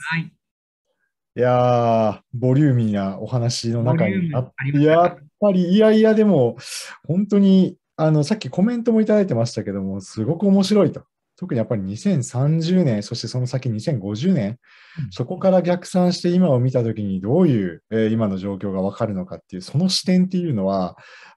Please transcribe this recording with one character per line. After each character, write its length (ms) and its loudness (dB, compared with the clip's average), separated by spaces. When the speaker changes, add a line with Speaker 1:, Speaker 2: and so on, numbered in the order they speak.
Speaker 1:
は 120 -4
い。 120 -10
Speaker 2:
い 20 -6
や 720 2
ー、 100 -14
ボ 200 0
リ 80 4
ュ 100 4
ー 20 2
ミ 160 0
ー 40 0
な 260 -4
お 60 -10
話 440 -4
の 140 -2
中 240 0
に、 80 -2
Speaker 1:
ボ 60 -2
リ 60 -4
ュ 20 -6
ー 20 -6
ム 240 -4
あ 80 -10
り 100 -2
ま 60 2
し 60 4
た 60 4
か？ 100 4
Speaker 2:
や 60 4
っ 100 -6
ぱ 120 2
り、 220 0
い 40 4
や 140 6
い 100 4
や、 120 4
で 100 2
も、 340 2
本 180 -2
当 140 2
に、 380 4
あ 140 2
の、 120 4
さ 120 -2
っ 20 -2
き 120 -10
コ 140 0
メ 120 0
ン 80 -6
ト 100 2
も 80 4
い 40 0
た 100 2
だ 60 4
い 60 0
て 60 -4
ま 120 0
し 80 -8
た 100 -6
け 80 -6
ど 100 -6
も、 200 -6
す 220 -8
ご 140 -2
く 100 0
面 160 4
白 220 2
い 60 0
と。 120 -14
特 180 -8
に 20 0
や 60 0
っ 40 -6
ぱ 80 -2
り 60 -4
二 160 -6
千 260 0
三 360 -2
十 240 2
年、 180 0
そ 140 -10
し 60 -10
て 60 -8
そ 120 -6
の 80 -2
先 220 -4
二 120 -4
千 160 -2
五 160 -6
十 180 0
年、 280 -2
Speaker 1:
う 80 -8
ん。 40 -14
Speaker 2:
そ 140 -6
こ 140 -8
か 100 2
ら 140 4
逆 240 -2
算 260 0
し 80 -8
て 80 0
今 220 2
を 80 2
見 120 0
た 120 0
と 100 -2
き 80 -6
に 200 -4
ど 180 0
う 80 6
い 180 2
う、 240 -8
え 60 -4
ー、 20 0
今 180 0
の 100 -4
状 180 -6
況 160 -6
が 120 -2
わ 80 -2
か 160 -4
る 80 -6
の 100 -6
か 120 -14
っ 20 -20
て 160 -18
い 40 -10
う、 40 -10
そ 160 -6
の 100 2
視 160 -4
点 200 4
っ 20 -2
て 100 -4
い 100 -2
う 60 -2
の 140 -2
は、 300 -2